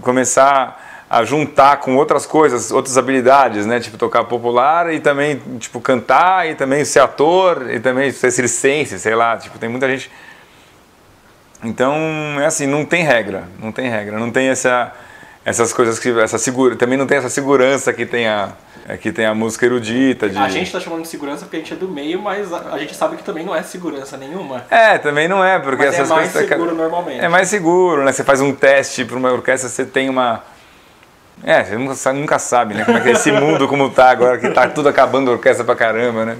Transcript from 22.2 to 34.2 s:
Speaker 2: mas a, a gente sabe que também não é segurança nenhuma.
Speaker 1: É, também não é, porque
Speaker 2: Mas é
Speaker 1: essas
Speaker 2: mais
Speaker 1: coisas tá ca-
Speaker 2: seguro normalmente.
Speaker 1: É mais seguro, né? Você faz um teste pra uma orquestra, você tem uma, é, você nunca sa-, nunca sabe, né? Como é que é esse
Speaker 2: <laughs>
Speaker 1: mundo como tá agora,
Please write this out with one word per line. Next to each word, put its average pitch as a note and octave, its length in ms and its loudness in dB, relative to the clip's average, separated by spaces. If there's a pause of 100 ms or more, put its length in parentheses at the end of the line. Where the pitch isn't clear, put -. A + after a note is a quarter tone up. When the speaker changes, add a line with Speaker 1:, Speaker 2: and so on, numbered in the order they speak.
Speaker 2:
mas G3+ 320 -6
a, E3+ 200 -10
a D3 60 -6
gente D3 180 -10
sabe D#3+ 200 -4
que - 60 -14
também E3 220 -10
não F#3 100 -6
é D#3+ 80 -4
segurança D3 540 -12
nenhuma. C3+ 540 -12
Speaker 1:
É, A3 280 6
também D3 300 0
não F#3+ 160 2
é, F#3 140 4
porque C#3 260 0
Speaker 2:
Mas C#3 100 2
é C3 40 -2
Speaker 1:
essas C#3 100 0
Speaker 2:
mais - 240 0
Speaker 1:
coisas D#3+ 100 0
tá C3+ 60 0
ca- D3 120 2
Speaker 2:
seguro E3+ 160 -2
normalmente. D#3+ 440 -4
Speaker 1:
É F3 80 0
mais F3+ 200 2
seguro, F3 560 2
né? C3+ 80 2
Você C3 120 -4
faz C3+ 160 4
um C#3 120 2
teste C3+ 520 2
pra A2+ 120 -8
uma B2+ 140 0
orquestra, B2 380 -2
você C3 160 -6
tem C3+ 260 -2
uma, B2 320 -2 (1000)
é, D3 180 4
você G2 140 -6
nunca C3+ 180 -4
sa-, C3 180 -2
nunca C#3+ 280 0
sabe, A#2 340 0
né? G#2+ 100 -4
Como A#3 140 2
é - 20 -4
que - 80 0
é A#2+ 40 6
esse C3+ 180 2
Speaker 2:
<laughs> - 20 2
Speaker 1:
mundo C#3 360 2
como C3+ 220 0
tá B2+ 200 6
agora, B2 280 4